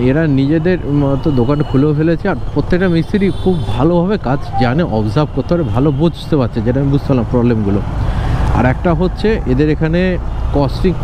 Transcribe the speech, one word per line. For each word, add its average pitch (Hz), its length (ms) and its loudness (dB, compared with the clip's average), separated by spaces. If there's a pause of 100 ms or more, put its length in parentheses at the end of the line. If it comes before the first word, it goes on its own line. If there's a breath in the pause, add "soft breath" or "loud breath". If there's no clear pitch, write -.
এরা 143 140 2 (160)
নিজেদের 160 400 2 (240)
মতো 139 260 0 (120)
দোকান 143 180 2 (100)
খুলেও 147 300 2
ফেলেছে, 160 340 0
আর 135 60 -4 (140)
প্রত্যেকটা 175 440 0
মিস্ত্রি 190 300 0 (160)
খুব 185 120 2 (200)
ভালোভাবে 175 420 2 (120)
কাজ 139 120 0 (220)
জানে, 127 200 2 (160)
observe 110 380 0
করতে 135 180 -2
পারে, 170 100 0 (100)
ভালো 135 140 2 (120)
বুঝতে - 400 -2
পারছে, 117 240 -2
যেটা 123 180 0
আমি 139 120 0
বুঝতে - 160 -2
পারলাম 120 220 2
প্রবলেমগুলো। 110 480 2 (760 loud breath)
আর 110 160 2
একটা 180 180 0 (100)
হচ্ছে 185 280 -2 (240)
এদের 143 220 2
এখানে 160 260 0 (560)
costing 143 360 0 (120)